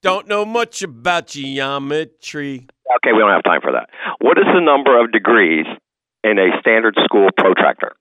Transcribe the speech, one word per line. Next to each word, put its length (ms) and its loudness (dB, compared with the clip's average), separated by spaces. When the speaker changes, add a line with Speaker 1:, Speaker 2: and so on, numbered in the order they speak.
Speaker 1:
Don't 240 -4
know 180 -2
much 380 -6
about 460 -6
geometry. 1400 -8
Speaker 2:
Okay, 160 0
we 80 4
don't 100 4
have 140 2
time 160 2
for 120 -4
that. 160 -4
What 180 2
is 140 4
the 80 4
number 400 4
of 120 -2
degrees 540 0
in 160 2
a 200 2
standard 440 2
school 320 2
protractor? 640 0